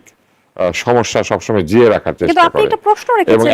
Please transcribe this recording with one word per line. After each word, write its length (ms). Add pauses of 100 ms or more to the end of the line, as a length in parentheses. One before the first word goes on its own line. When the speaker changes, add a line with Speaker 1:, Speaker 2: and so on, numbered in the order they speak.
Speaker 1:
আহ, 640 (140)
সমস্যা 340 (120)
সবসময় 400
জিয়ে 220
রাখার 220
Speaker 2:
কিন্তু 100
Speaker 1:
চেষ্টা 240
Speaker 2:
আপনি 120
Speaker 1:
করে। 60
Speaker 2:
একটা 200
প্রশ্ন 200 (120)
রেখেছেন, 160
Speaker 1:
এবং 180